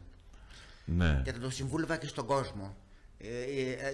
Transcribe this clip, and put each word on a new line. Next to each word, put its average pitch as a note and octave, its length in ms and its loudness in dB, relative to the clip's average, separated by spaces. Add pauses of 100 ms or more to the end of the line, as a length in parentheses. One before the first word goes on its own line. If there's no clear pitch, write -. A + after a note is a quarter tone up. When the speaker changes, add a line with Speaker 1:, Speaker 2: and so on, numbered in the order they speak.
(840)
Speaker 1:
Ναι. D#2+ 400 6
Speaker 2:
Και - 80 0
θα A#2+ 60 -8
το B2+ 120 -2
συμβούλευα D#3 460 0
και D#3 100 -4
στον C3+ 200 -4
κόσμο. G#2 500 0 (420)
Ε, G2+ 100 -12
ε, C3 600 -2
ε, C3+ 60 -2